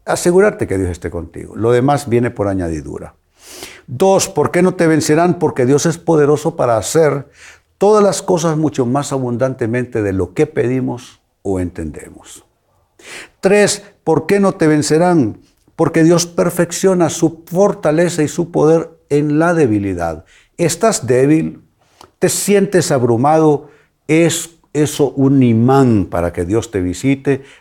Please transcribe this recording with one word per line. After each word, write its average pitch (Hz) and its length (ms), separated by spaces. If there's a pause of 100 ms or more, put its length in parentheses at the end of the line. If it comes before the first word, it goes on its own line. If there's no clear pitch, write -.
asegurarte 180 600
que 95 100
Dios 92 120
esté 87 200
contigo. 82 460
Lo 107 160
demás 131 380
viene 120 220
por 104 160
añadidura. 85 680 (720)
Dos, 190 420
¿por 147 220
qué 175 100
no 185 140
te 170 120
vencerán? 160 520
Porque 139 260
Dios 139 200
es 165 120
poderoso 151 580
para 120 220
hacer 143 520 (480)
todas 208 260
las 190 180
cosas 165 360
mucho 143 280
más 135 260
abundantemente 123 880
de 101 120
lo 92 200
que 151 120
pedimos 127 760 (200)
o 95 180
entendemos. 82 840 (920)
Tres, 202 440 (200)
¿por 160 220
qué 202 140
no 196 140
te 160 140
vencerán? 151 720 (360)
Porque 160 280
Dios 170 240
perfecciona 175 840
su 165 360
fortaleza 170 760
y 151 60
su 170 240
poder 156 480 (100)
en 147 300
la 170 140
debilidad. 98 720 (320)
¿Estás 170 500
débil? 139 560 (560)
¿Te 185 80
sientes 190 640
abrumado? 139 800 (380)
Es 160 520 (140)
eso 147 420
un 135 260
imán 120 640
para 87 260
que 90 140
Dios 107 260
te 98 100
visite, 135 600 (180)